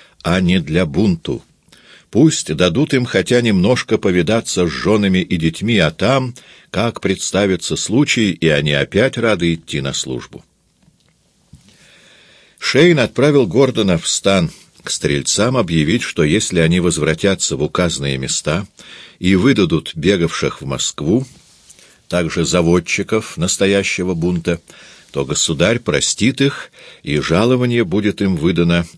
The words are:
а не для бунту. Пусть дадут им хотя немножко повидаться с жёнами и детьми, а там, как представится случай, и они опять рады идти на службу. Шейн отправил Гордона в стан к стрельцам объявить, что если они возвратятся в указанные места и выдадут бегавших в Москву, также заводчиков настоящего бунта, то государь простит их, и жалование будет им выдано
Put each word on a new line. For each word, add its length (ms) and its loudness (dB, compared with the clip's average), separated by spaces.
а 180 0
не 200 2
для 260 -2
бунту. 560 -2
Пусть 440 2
дадут 400 0
им 100 2
хотя 380 2
немножко 560 2
повидаться 680 0
с 40 -2
жёнами 480 0
и 180 -2
детьми, 400 -2
а 140 2
там, 440 -2
как 320 -4
представится 720 -2
случай, 560 0
и 160 -2
они 240 2
опять 460 0
рады 340 0
идти 300 -6
на 100 -6
службу. 500 -10
Шейн 400 4
отправил 480 2
Гордона 520 2
в 100 -8
стан 420 0
к 80 -12
стрельцам 680 -2
объявить, 440 0
что 220 -2
если 360 0
они 200 2
возвратятся 760 0
в 60 -4
указанные 540 -2
места 500 -4
и 160 2
выдадут 600 2
бегавших 680 -2
в 40 -12
Москву, 600 -2
также 380 -2
заводчиков 880 0
настоящего 800 -2
бунта, 480 -2
то 140 -4
государь 520 0
простит 600 -2
их, 300 -2
и 160 -2
жалование 640 2
будет 380 -2
им 120 2
выдано 520 2